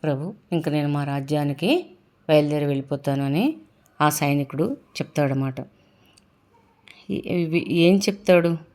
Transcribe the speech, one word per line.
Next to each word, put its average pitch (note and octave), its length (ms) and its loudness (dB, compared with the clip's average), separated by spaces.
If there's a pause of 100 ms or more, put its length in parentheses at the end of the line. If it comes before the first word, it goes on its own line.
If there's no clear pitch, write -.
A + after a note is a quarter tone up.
ప్రభు, D#3 300 -2 (180)
ఇంక E3 180 0
నేను D3 200 0
మా C#3+ 140 0
రాజ్యానికి C#3+ 840 -2 (400)
బయలుదేరి D3+ 360 4
వెళ్ళిపోతాను" C#3 600 -2
అని G3+ 320 0 (440)
ఆ D3+ 80 4
సైనికుడు D3 680 -2 (140)
చెప్తాడనమాట. C3+ 640 -2 (1500)
ఈ-, F#3+ 160 -6
ఇవి E3+ 440 -2
ఏం E3+ 280 6
చెప్తాడు F3+ 600 2 (180)